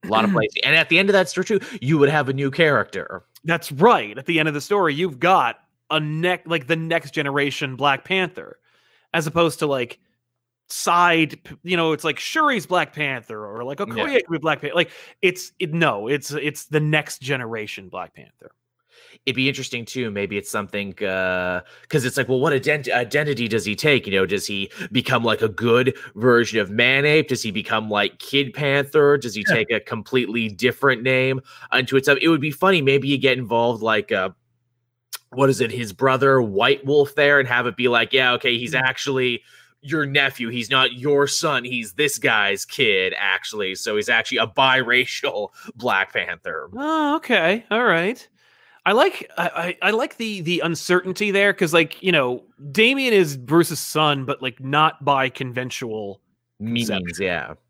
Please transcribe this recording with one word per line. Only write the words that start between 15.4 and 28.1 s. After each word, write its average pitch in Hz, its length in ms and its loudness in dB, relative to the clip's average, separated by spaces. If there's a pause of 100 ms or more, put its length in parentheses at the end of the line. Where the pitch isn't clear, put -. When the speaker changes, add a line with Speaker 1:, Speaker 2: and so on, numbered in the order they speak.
Speaker 2:
it, 156 120 -4
no, 123 360 0
it's, 143 240 -4
it's 147 320 -6
the 151 160 0
next 151 420 -2
generation 113 680 -8
Black 90 260 -12
Panther. - 360 -20 (720)
Speaker 1:
It'd 127 120 -2
be 131 120 0
interesting 127 360 -6
too. 120 260 -6
Maybe 101 260 -4
it's 98 140 -8
something, 101 420 -6 (120)
uh, 92 560 -2 (280)
'cause 139 160 0
it's 123 120 -4
like, 127 120 -2
well, 127 120 0
what 151 120 2
ident-, 139 400 -2
identity 123 540 -2
does 107 180 -2
he 104 120 -4
take? 143 320 2
You 98 60 -2
know, 95 120 4
does 95 200 -4
he 98 240 -8 (200)
become, 120 320 0
like, 113 180 0
a 110 80 0
good 120 480 2 (200)
version 117 420 4
of 98 120 0
Man-Ape? 139 580 2
Does 120 160 -2
he 110 80 -4
become, 110 360 -2
like, 104 300 0